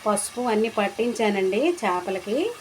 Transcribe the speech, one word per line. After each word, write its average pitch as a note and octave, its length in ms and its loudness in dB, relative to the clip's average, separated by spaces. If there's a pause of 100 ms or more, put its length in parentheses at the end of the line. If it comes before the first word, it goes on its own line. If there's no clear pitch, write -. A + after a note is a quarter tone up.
పసుపు G#3+ 480 -2
అన్నీ A3 260 2
పట్టించానండి G#3 840 2 (200)
చేపలకి. F#3+ 560 -2 (220)